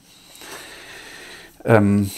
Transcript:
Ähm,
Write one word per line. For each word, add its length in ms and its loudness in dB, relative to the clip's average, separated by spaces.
Ähm, 540 4